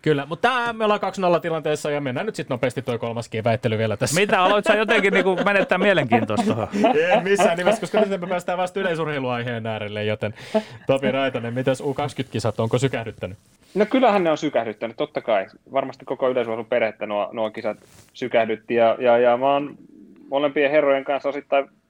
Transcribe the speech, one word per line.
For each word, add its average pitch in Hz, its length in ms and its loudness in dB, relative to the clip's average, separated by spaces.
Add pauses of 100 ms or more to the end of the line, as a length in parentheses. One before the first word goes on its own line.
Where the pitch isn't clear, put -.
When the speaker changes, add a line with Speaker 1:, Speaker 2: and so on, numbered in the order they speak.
Speaker 1:
Kyllä, 143 240 0
mutta 170 220 -2
tää, 240 240 -2
me 220 120 -4
ollaan 208 160 2
kaksi 196 200 -4
nolla 175 200 2
tilanteessa, 156 500 -4
ja 147 100 -2
mennään 143 260 -4
nyt 220 80 -6
sit 160 140 -8
nopeasti 127 340 -2
toi 120 160 -4
kolmaskin 117 460 -6
väittely 110 340 0
vielä 107 180 0
tässä. 135 240 0
Speaker 2:
Mitä, 208 220 2
aloit 202 220 4
sä 214 100 4
jotenkin 208 380 2
niinku 185 320 2
menettää 190 340 2
mielenkiintoista 160 680 2
tuohon? 113 220 -2 (420)
Speaker 1:
En 208 140 4
missään 190 340 4
nimessä, 196 220 2
koska 208 200 0
nyt 196 200 0
me 175 60 -8
päästään 180 320 -4
vasta 180 220 -4
yleisurheiluaiheen 131 880 -4
äärelle, 107 380 -4
joten 107 300 -2 (520)
Topi 135 240 2
Raitanen, 123 440 -2
mitäs 131 260 0
U 143 140 -4
kaksikymmentä-kisat, 120 680 -4
onko 113 180 0
sykähdyttänyt? 113 600 -4 (360)
Speaker 3:
No 202 120 4
kyllähän 208 380 4
ne 165 60 2
on 147 80 0
sykähdyttänyt, 117 580 -4
totta 147 240 -4
kai. 101 260 0 (260)
Varmasti 131 320 -4
koko 135 260 0
yleisurheilun 113 360 -2
perhettä 113 400 -2
nuo, 104 260 -2
nuo 110 180 -2
kisat 107 260 -6 (360)
sykähdytti, 113 600 -2
ja, 117 260 4
ja, 120 180 4
ja 120 180 4
mä 135 160 2
oon 143 220 -2 (560)
molempien 139 400 2
herrojen 139 340 2
kanssa 143 240 -4
osittain 139 380 -2 (240)